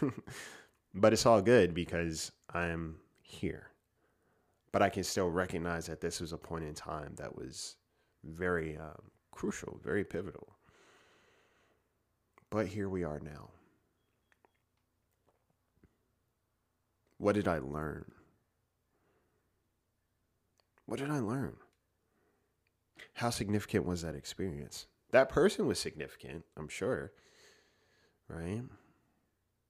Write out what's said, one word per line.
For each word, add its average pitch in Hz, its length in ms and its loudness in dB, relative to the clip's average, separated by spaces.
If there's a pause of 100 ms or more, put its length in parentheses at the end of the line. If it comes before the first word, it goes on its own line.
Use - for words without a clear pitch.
(920)
But 107 220 8
it's 110 140 4
all 113 140 10
good 95 340 8
because 82 560 -2 (200)
I'm 82 440 -2 (260)
here. - 460 -6 (1040)
But 101 100 6
I 98 80 8
can 95 140 -2
still 92 260 0
recognize 85 560 -2
that 80 160 -8
this 85 180 -4
was 82 140 -6
a 80 40 -8
point 82 260 -8
in 76 100 -8
time 76 440 -8
that - 180 -10
was - 400 -12 (480)
very, 80 520 -2
um, 78 360 -14 (200)
crucial, - 520 -8
very 92 200 0
pivotal. - 520 -8 (1900)
But 104 180 0
here 98 220 -4
we 92 140 -2
are 76 160 -4
now. 76 320 -14 (3750)
What 101 160 4
did 98 120 4
I 82 120 4
learn? 73 520 -6 (2750)
What 113 100 -6
did 139 140 -2
I 147 80 0
learn? 107 380 -2 (1600)
How 120 160 0
significant 104 560 0
was 87 160 -2
that 80 140 -6
experience? 71 720 -8 (240)
That 131 180 8
person 190 360 4
was 107 140 2
significant, 73 640 -8 (100)
I'm 78 120 -10
sure. 92 440 -4 (1160)
Right? 87 360 -6 (1080)